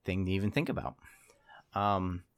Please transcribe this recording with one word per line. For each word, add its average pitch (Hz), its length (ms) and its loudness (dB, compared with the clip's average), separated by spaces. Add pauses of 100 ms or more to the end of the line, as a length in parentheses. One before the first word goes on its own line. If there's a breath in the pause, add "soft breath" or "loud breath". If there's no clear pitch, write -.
thing 95 200 0
to 92 60 2
even 98 200 2
think - 180 0
about. - 260 -4 (760 loud breath)
Um, 95 500 0 (140)